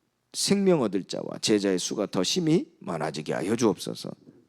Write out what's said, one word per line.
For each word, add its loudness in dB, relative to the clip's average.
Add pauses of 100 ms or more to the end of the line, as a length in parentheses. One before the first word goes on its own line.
(340)
생명 2
얻을 0
자와 -8
제자의 2
수가 -4
더 -2
심히 2 (100)
많아지게 -6
하여 -2
주옵소서. -2 (380)